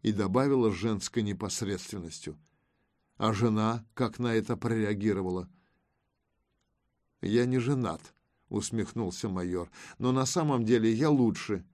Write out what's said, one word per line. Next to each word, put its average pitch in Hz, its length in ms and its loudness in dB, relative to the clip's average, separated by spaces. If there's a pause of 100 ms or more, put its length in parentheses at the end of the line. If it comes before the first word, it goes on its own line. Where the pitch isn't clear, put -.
И 107 100 0
добавила 113 580 2
с 95 40 -2
женской 107 480 -2
непосредственностью. 98 1160 -6 (760)
«А 110 160 0
жена 110 520 2 (100)
как 120 240 -2
на 120 160 0
это 110 220 0
прореагировала?» 101 920 0 (1700)
«Я 117 240 2
не 127 120 2
женат», 120 560 -2 (340)
усмехнулся 104 800 -4
майор, 90 420 -4 (280)
«но 127 140 0
на 131 140 2
самом 147 380 0
деле 113 280 4
я 139 180 2
лучше 110 640 2